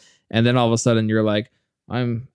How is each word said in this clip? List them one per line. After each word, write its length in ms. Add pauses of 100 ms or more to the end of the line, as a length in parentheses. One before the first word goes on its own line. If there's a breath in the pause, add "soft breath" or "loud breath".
(320 soft breath)
And 140
then 100
all 120
of 40
a 60
sudden 320
you're 140
like, 280 (380)
"I'm 460